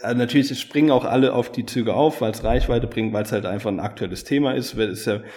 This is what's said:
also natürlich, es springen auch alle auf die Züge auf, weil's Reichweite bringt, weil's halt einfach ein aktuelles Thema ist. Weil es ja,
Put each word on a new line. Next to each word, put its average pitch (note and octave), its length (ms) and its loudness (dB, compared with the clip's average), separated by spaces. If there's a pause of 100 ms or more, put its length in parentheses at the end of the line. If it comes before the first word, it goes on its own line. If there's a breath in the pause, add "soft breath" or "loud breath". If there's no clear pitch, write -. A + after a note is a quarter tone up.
also A#2+ 140 -2
natürlich, B2 340 2
es - 80 -6
springen D3+ 320 2
auch B2+ 140 4
alle C3 280 2
auf A#2+ 180 -2
die A#2+ 140 -4
Züge A2+ 300 -2
auf, D3 260 2
weil's A2 220 -2
Reichweite A#2+ 420 2
bringt, A2 280 -2
weil's G#2 180 -2
halt G2+ 160 -2
einfach G2+ 240 -2
ein F#2+ 80 -4
aktuelles F2+ 460 -6
Thema C#3 280 2
ist. B2 240 -4
Weil A2 120 0
es F#2 160 -8
ja, G#2+ 180 -2 (140)